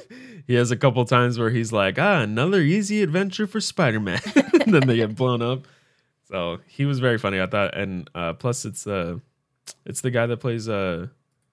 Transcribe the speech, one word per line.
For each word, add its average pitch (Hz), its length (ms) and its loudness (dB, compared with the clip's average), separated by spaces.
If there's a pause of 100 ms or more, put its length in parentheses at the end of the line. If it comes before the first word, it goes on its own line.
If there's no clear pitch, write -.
<laughs> 247 440 -20
he 127 100 0
has 120 160 4
a 120 40 -2
couple 127 300 2
times 120 320 2
where 113 100 0
he's 113 240 -2
like, 98 260 2
"Ah, 180 220 2
another 123 400 2
easy 202 420 2
adventure 185 440 -2
for 220 160 -6
Spider-Man." 107 640 0
<laughs> 285 400 4
And 214 80 6
then 135 120 6
they 120 100 4
get 110 200 0
blown 123 240 2
up. 127 260 -4 (580)
So 87 420 -6
he - 180 -4
was 143 140 0
very 123 180 2
funny, 98 240 -2
I 92 60 0
thought. 98 280 -2
And, 92 400 -6
uh, 85 200 -4
plus 120 320 -6
it's, - 200 -10
uh, 87 340 -4 (680)
it's - 160 -8
the 131 80 -2
guy 117 160 0
that 117 100 -4
plays, 117 320 -6
uh, 92 380 -4 (460)